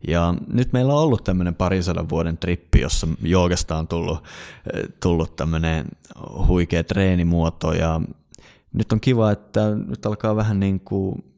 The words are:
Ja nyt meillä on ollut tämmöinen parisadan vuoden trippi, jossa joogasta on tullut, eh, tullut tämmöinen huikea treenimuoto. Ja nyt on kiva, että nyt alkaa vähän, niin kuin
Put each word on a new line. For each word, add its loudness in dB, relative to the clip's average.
Ja 2
nyt 0
meillä 2
on 4
ollut 2
tämmöinen 0
parisadan -2
vuoden -2
trippi, 2
jossa -2
joogasta 2
on -4
tullut, -4
eh, -4
tullut 0
tämmöinen -2
huikea 2
treenimuoto. 2
Ja 0
nyt -2
on 2
kiva, 2
että 0
nyt -8
alkaa -2
vähän, 0
niin 2
kuin -4